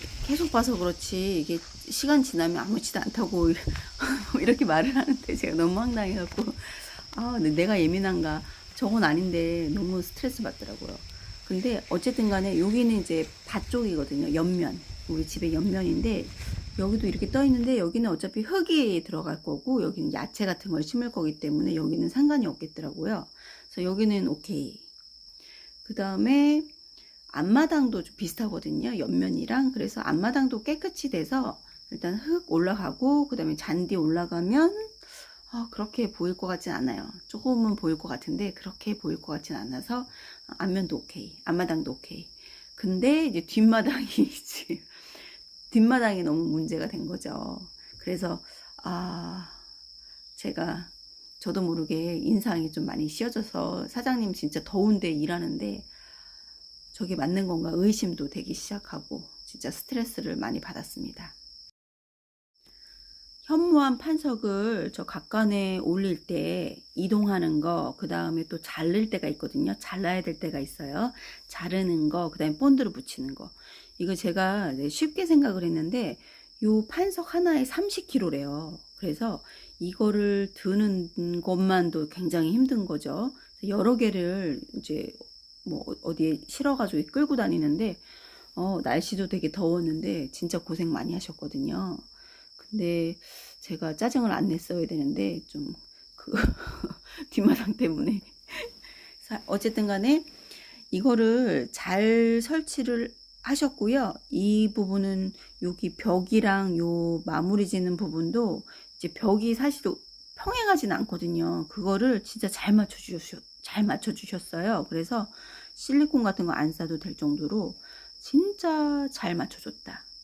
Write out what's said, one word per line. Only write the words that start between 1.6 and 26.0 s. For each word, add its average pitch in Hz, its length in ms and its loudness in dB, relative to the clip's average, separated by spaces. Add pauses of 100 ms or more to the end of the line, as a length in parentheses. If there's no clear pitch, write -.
시간 277 320 4
지나면 294 340 0
아무렇지도 - 440 -2
않다고 170 500 2
<laughs> - 920 -2
이렇게 262 240 4
말을 214 320 4
하는데 - 400 0
제가 - 180 -2
너무 170 240 2
황당해갖고, 214 760 -2 (640)
아, 240 160 -4
근데 165 180 2
내가 180 280 4
예민한가? 170 640 2 (320)
저건 220 300 2
아닌데 170 680 2
너무 185 260 -2
스트레스 247 420 -6
받더라고요. - 540 -10 (500)
근데 196 440 -2
어쨌든 220 400 0
간에 190 280 2
여기는 220 420 4
이제 160 280 0 (180)
밭 - 240 -6
쪽이거든요. 156 640 0
옆면. 170 460 0 (280)
우리 160 180 -2
집의 165 280 -2
옆면인데 185 720 0 (520)
여기도 202 280 0
이렇게 190 240 -2
떠 269 140 4
있는데 254 340 4
여기는 208 320 0
어차피 190 320 -2
흙이 285 640 2
들어갈 156 380 -6
거고 214 400 0
여기는 160 300 -2
야채 - 340 -4
같은 185 240 -4
걸 156 120 0
심을 240 280 -2
거기 156 280 -2
때문에 151 360 0
여기는 160 340 0
상관이 277 380 4
없겠더라고요. 160 800 -6 (440)
그래서 - 180 -6
여기는 202 400 2
오케이. 143 520 -6 (1040)
그 208 100 -10
다음에 262 680 4 (680)